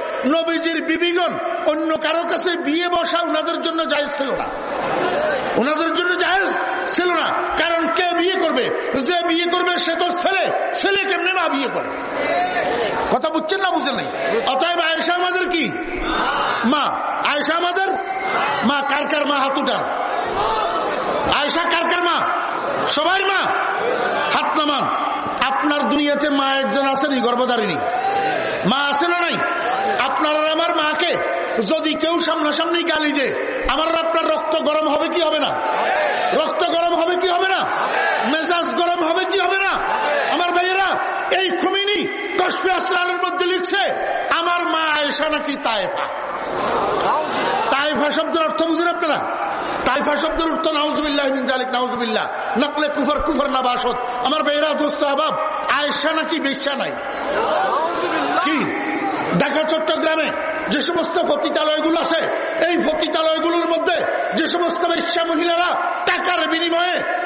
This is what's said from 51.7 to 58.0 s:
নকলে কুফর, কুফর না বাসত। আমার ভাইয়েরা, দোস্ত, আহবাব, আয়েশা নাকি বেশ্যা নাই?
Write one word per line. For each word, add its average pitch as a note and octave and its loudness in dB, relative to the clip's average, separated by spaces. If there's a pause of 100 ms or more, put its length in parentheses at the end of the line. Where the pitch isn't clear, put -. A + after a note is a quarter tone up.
নকলে D4 2
কুফর, D4 0
কুফর C4+ 0
না C4 0
বাসত। B3 0 (300)
আমার D4+ 0
ভাইয়েরা, D4 2
দোস্ত, D4 0
আহবাব, C#4+ 2 (460)
আয়েশা D4 0
নাকি D#4+ 0
বেশ্যা C#4 -2
নাই? E3+ -2 (1500)